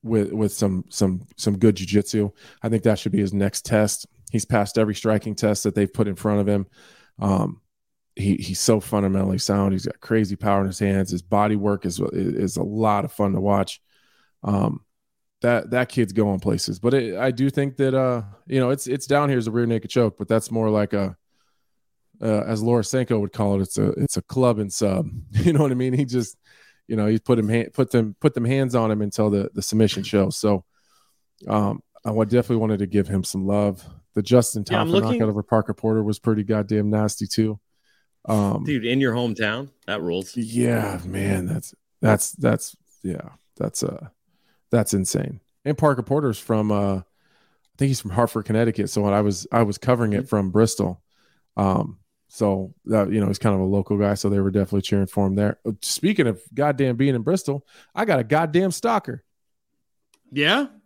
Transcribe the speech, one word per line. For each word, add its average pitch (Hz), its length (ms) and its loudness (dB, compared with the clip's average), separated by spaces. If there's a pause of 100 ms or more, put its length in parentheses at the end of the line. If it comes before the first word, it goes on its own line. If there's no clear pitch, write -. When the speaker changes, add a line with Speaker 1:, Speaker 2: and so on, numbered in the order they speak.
Speaker 1:
with, 110 320 0
with 107 180 0
some, 95 380 -2
some, 92 360 -2 (120)
some 101 200 -2
good 101 180 6
jiu-jitsu. 101 540 0 (320)
I 113 60 -4
think 110 160 0
that 107 160 4
should 98 140 -4
be 101 80 0
his 95 120 0
next 98 320 0
test. 107 400 0 (260)
He's 110 120 -2
passed 107 340 0
every 107 180 2
striking 107 400 0
test 104 280 0
that 101 120 0
they've 101 160 2
put 104 180 0
in 92 60 -6
front 104 260 0
of 98 60 0
him. 101 200 0 (520)
Um, 98 420 0 (540)
he, 98 200 0
he's - 240 -8
so 110 200 2
fundamentally 98 580 -2
sound. 98 340 0
He's 92 140 -4
got - 160 -8
crazy 104 340 0
power 98 260 2
in 98 60 0
his 92 120 -6
hands. 98 300 0
His 90 120 -4
body 104 340 2
work 101 300 -2
is, 90 140 -4
is - 580 -2
a - 60 -2
lot 104 420 0
of - 80 -10
fun 101 200 0
to 95 60 0
watch. 98 420 0 (600)
Um, 104 380 0 (600)
that, 120 300 0
that 123 180 0
kid's 104 240 -2
going 101 260 2
places. 104 400 -2
But 120 140 2
it, 113 240 0
I 127 140 0
do 131 180 0
think 139 280 -2
that, 135 160 0
uh, 127 300 0 (220)
you 131 140 0
know, 127 100 2
it's, 139 180 -2
it's 135 200 -4
down 143 220 2
here 131 80 2
as 113 100 0
a 110 40 -4
rear 120 140 2
naked 113 240 -2
choke, 117 280 2
but 98 100 -8
that's 110 240 0
more 110 180 0
like 104 240 2
a, 95 240 -2 (1040)
uh, 107 200 0
as 107 200 -2
Laura 117 220 2
Senko 120 360 0
would 101 140 -4
call 101 220 0
it, 95 80 2
it's - 140 -4
a, 104 140 2
it's - 260 -2
a - 40 -4
club 120 380 0
and 101 120 -4
sub. 92 380 0 (120)
<laughs> - 100 -18
You 156 220 4
know 147 80 4
what 139 100 2
I 123 40 0
mean? 127 180 0
He 135 120 2
just, 120 320 -4 (500)
you 113 80 -4
know, 107 120 2
he 110 100 4
put 117 220 2
him 107 100 0
ha-, 117 240 0
put - 180 0
them, 110 280 2
put - 160 2
them 120 100 -2
hands 131 300 0
on 113 160 2
him 104 100 0
until 104 280 0
the, 101 240 0
the 101 80 -6
submission 107 420 2
show. 98 260 2
So, 101 340 0 (840)
um, 104 340 0 (240)
I 113 60 -4
wa-, 110 140 2
definitely 120 320 2
wanted 110 220 0
to 101 80 0
give 95 200 0
him 95 160 -2
some 95 240 -4
love. 101 360 0 (300)
The 110 80 -2
Justin 113 480 2
Speaker 2:
Yeah, 110 120 0
I'm 107 60 0
Speaker 1:
Tafa 165 40 -2
Speaker 2:
looking 196 220 2
Speaker 1:
knockout 113 160 0
over 104 140 -2
Parker 110 300 0
Porter 110 300 -2
was 104 160 -2
pretty 107 240 0
goddamn 104 480 0
nasty 107 340 0
too. 107 340 -2 (640)
Um, 104 380 0
Speaker 2:
Dude, 127 220 -2
in 127 160 0
your 123 120 0
hometown, 117 560 -4 (180)
that 104 140 -4
rules. 87 360 -4
Speaker 1:
Yeah, 113 640 -2
man, 95 420 -4
that's, 80 300 -6 (240)
that's, 107 340 2
that's, - 440 -2 (240)
yeah, - 280 -8 (280)
that's, - 260 -6
uh, - 240 -8 (640)
that's 117 240 2
insane. - 480 -2 (240)
And 143 120 -2
Parker 139 260 2
Porter's 139 360 -2
from, 107 320 0
uh, 101 240 2
I 92 80 -6 (760)
think 139 120 0
he's 131 100 -2
from 98 120 -10
Hartford, 110 340 0
Connecticut. 110 440 0
So 104 120 -2
when 101 120 2
I 104 80 4
was, 101 300 0
I 117 120 4
was 104 140 0
covering 117 360 2
it 101 60 0
Speaker 2:
Mm-hmm. - 80 -6
Speaker 1:
from 98 240 0
Bristol. 101 500 2 (560)
Um, 98 420 0 (300)
so 95 440 -2 (120)
that, 104 260 2
you 107 80 0
know, 101 80 2
he's 101 120 -2
kind 107 140 2
of 95 80 0
a 92 40 2
local 101 320 0
guy. 101 180 2
So 101 140 -2
they 101 100 2
were 98 120 2
definitely 98 300 0
cheering 98 240 0
for 98 220 0
him 95 80 -2
there. 104 300 0
Uh, 113 160 -4
speaking 175 440 0
of 110 160 -2 (120)
goddamn 135 420 0
being 135 180 2
in 117 100 -2
Bristol, 143 440 -2 (260)
I 220 120 -2
got 170 140 2
a 117 40 -2
goddamn 160 480 2
stalker. 196 520 -4 (1080)
Speaker 2:
Yeah? 170 360 2 (180)